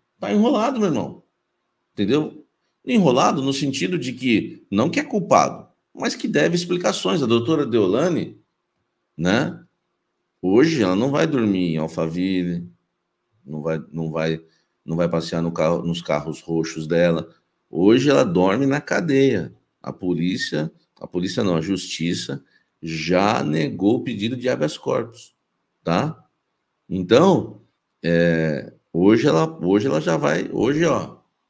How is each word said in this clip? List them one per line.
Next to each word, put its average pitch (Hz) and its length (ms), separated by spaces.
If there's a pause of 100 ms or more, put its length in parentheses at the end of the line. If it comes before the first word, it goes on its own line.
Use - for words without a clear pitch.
(180)
tá 202 140
enrolado, 233 480
meu 202 80
irmão, 101 340 (680)
entendeu? 123 520 (400)
Enrolado 165 580
no 135 100
sentido 170 440
de 127 160
que, 113 560
não 117 220
que - 80
é 294 60
culpado, 104 640 (260)
mas - 220
que - 100
deve 165 300
explicações. 175 680
A 123 40
doutora 117 380
Deolane, 117 760 (760)
né? 110 460 (800)
Hoje 123 420
ela 92 140
não 131 160
vai 160 160
dormir 98 460
em - 20
Alphaville, 87 920 (800)
não 76 160
vai, 80 180 (120)
não 80 180
vai, 80 300 (440)
não 80 120
vai 85 120
passear 85 320
no 85 120
carro, 82 320
nos 85 180
carros 73 380
roxos 80 480
dela. 85 440 (380)
Hoje 120 400
ela 135 140
dorme 98 420
na 143 140
cadeia. 135 720 (300)
A - 80
polícia, 95 760 (300)
a - 80
polícia 92 340
não, 90 140
a 80 40
justiça 87 800 (400)
já 90 640
negou 92 540
o - 80
pedido 113 320
de 123 120
habeas 143 300
corpus, - 560 (480)
tá? 107 420 (640)
Então, 113 720 (400)
é, 82 720 (200)
hoje 107 340
ela, 160 340
hoje 104 280
ela 151 120
já 165 160
vai, 151 360
hoje, 131 320
ó, 110 320 (340)